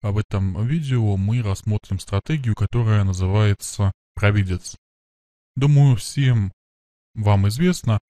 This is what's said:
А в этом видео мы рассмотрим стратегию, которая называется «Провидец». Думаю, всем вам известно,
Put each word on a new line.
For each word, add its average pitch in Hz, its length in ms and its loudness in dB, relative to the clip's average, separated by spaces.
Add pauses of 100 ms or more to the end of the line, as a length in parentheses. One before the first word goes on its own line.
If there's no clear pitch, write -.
А 104 80 -4
в 101 80 -2
этом 98 480 -2
видео 127 500 0
мы 107 260 0
рассмотрим 104 580 -4
стратегию, 117 560 -2
которая 107 480 0
называется 98 880 0 (220)
«Провидец». 101 640 -2 (800)
Думаю, 139 420 4
всем 117 560 -2 (640)
вам 104 340 2
известно, 123 600 0